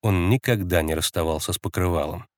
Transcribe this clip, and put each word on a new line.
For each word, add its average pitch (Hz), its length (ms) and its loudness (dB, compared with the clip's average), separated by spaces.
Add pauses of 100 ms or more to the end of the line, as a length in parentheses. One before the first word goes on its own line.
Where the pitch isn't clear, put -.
он 95 280 2
никогда 101 520 2
не 78 140 0
расставался 80 580 -2
с - 60 -6
покрывалом. 87 680 -2 (100)